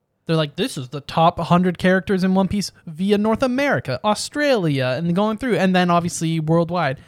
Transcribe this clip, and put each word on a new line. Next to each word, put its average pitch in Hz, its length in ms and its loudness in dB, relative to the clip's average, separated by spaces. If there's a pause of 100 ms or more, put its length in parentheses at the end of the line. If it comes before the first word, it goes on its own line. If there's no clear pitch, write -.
(260)
They're 165 100 0
like, 151 180 -2
"This 220 240 -4
is 123 120 -10
the 143 100 -10
top 170 400 2
hundred 175 360 2
characters 185 460 0
in 185 140 2
One 190 100 2
Piece 202 240 -4 (160)
via 190 320 0
North 220 240 0
America, 247 600 -2
Australia," 185 920 0
and 170 200 -2
going 214 220 0
through, 240 180 -2
and 185 180 2
then 180 160 2
obviously 170 480 0
worldwide. 165 680 0